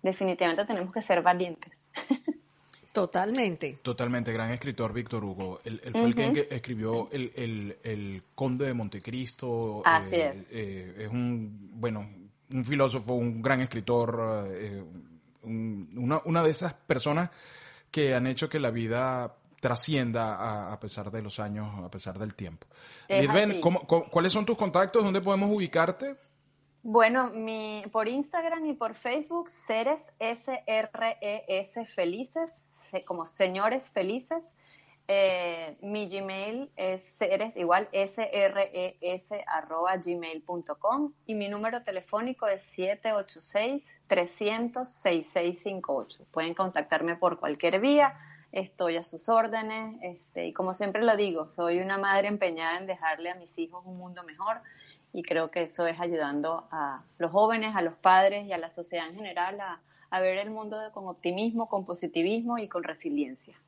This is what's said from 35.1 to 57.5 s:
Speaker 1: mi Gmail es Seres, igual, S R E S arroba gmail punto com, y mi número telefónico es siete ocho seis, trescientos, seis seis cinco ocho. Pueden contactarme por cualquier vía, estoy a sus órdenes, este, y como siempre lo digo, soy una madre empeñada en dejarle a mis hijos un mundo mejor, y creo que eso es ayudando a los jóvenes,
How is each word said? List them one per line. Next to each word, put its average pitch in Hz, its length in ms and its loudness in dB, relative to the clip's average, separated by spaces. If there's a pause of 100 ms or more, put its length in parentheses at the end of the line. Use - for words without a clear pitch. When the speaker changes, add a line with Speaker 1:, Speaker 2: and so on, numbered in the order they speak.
Speaker 1:
mi 202 280 -4
Gmail 196 640 -6
es 185 300 -2
Seres, 196 520 0
igual, 180 360 4
S 196 400 0
R 196 400 2
E 185 280 -4
S 185 460 -6
arroba 165 500 0
gmail 170 460 -4
punto 175 380 -8
com, 285 320 2 (120)
y 220 120 -4
mi 202 120 -2
número 220 340 -4
telefónico 214 680 -4
es 196 140 0
siete 202 500 -2
ocho 196 280 -4
seis, 247 460 -2 (220)
trescientos, 220 800 0
seis 170 440 0
seis 175 300 0
cinco 185 320 -4
ocho. - 380 -6
Pueden 165 220 -2
contactarme 165 600 0
por 170 240 2
cualquier 165 400 2
vía, 285 400 6 (320)
estoy 185 460 -2
a 170 80 -4
sus - 240 -12
órdenes, 220 760 0
este, 175 460 -8
y 165 40 -6
como 185 220 -2
siempre 208 300 0
lo 226 120 6
digo, 170 320 0
soy 175 300 0
una 190 180 0
madre 196 300 4
empeñada 175 520 0
en 190 100 -10
dejarle 165 420 -2
a 180 60 -8
mis 175 220 -18
hijos 170 280 -8
un 185 120 -12
mundo 180 260 -14
mejor, 190 380 -4 (520)
y 180 80 -6
creo 160 280 0
que 175 120 -2
eso 165 240 -2
es 165 140 -2
ayudando 160 720 -2
a 143 320 -4 (160)
los 170 140 -2
jóvenes, 220 440 4